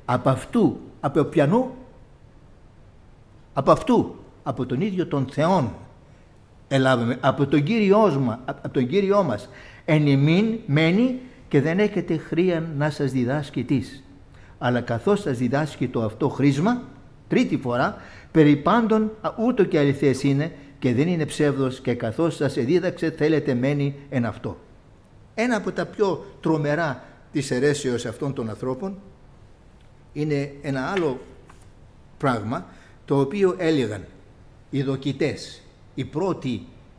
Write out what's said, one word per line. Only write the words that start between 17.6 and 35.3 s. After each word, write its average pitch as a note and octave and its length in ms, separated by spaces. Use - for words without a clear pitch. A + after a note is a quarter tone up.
«περί D3 240
πάντων, G#3+ 540
α, E3 180
ούτω A#3+ 260
και F3+ 140
αληθές C#3 440
είναι C#3 300
και B2 160
δεν D3 140
είναι E3 180
ψεύδος, C3+ 540
και D3 140
καθώς B2+ 420
σας C#3 200
εδίδαξε, E3+ 540
θέλετε D3+ 440
μένει C#3 400
εν B2 140
αυτό». - 340
Ένα A#3 220
από G3 160
τα F3 140
πιο - 380
τρομερά D3 640
της C#3 180
αιρέσεως B2+ 560
αυτών C3+ 260
των B2 160
ανθρώπων C3 500
είναι C#3+ 400
ένα C3+ 240
άλλο E3 340
πράγμα, B2+ 480
το C#3 160
οποίο F#3 380
έλεγαν C3 460
οι C#3 120
δοκιτές, C3+ 800